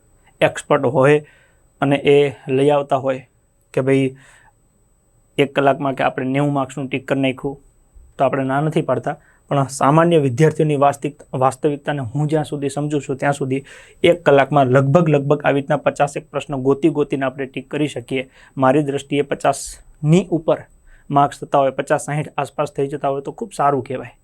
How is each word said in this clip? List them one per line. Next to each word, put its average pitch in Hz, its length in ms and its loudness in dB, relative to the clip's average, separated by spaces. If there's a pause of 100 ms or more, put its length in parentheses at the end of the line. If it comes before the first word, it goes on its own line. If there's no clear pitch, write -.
(420)
એક્સપર્ટ 147 440 0
હોય 147 400 2 (560)
અને 143 140 2
એ 143 380 2 (140)
લઈ 139 220 2
આવતા 143 260 0
હોય 131 320 -4 (460)
કે 139 80 -2
ભાઈ 135 340 0 (1200)
એક 135 180 0
કલાકમાં 139 380 2
કે 139 100 -4
આપણે 131 220 -2
નેવું 143 280 0
માર્ક્સનું 135 340 -6
ટિક 131 200 -8
કરી 139 140 -2
નાખ્યું, 135 380 -4 (580)
તો 139 80 2
આપણે 135 180 -2
ના 131 180 -2
નથી 156 200 -2
પાડતા, 139 340 -4 (340)
પણ 139 180 0
સામાન્ય 160 500 4
વિદ્યાર્થીઓની 151 580 2
વાસ્તવિક-, 139 640 -2
વાસ્તવિકતાને 143 640 -2
હું 143 260 -4
જ્યાં 151 180 0
સુધી 143 240 -6
સમજું 147 320 -4
છું, 135 160 -6
ત્યાં 143 160 0
સુધી 135 300 -4 (400)
એક 170 200 4
કલાકમાં 139 420 4
લગભગ, 139 440 4
લગભગ 147 340 2
આવી 143 120 2
રીતના 143 220 -2
પચાસેક 147 540 -4
પ્રશ્નો 143 260 -6
ગોતી 139 320 0
ગોતીને 143 360 -2
આપણે 135 200 -6
ટિક 127 240 -12
કરી 147 180 -4
શકીએ. 127 420 -8 (280)
મારી 135 260 4
દ્રષ્ટિએ 139 380 -4
પચાસની - 1080 -2
ઉપર 160 260 0 (520)
માર્ક્સ 143 300 0
થતા 147 180 -2
હોય, 135 120 4
પચાસ, 143 360 -2
સાઈઠ 147 220 -6 (100)
આસપાસ 147 340 -4
થઈ 139 160 -4
જતા 143 200 -6
હોય, 139 140 -2
તો 143 100 -10
ખૂબ 214 260 -10
સારું 139 260 0
કહેવાય. 123 280 -10 (120)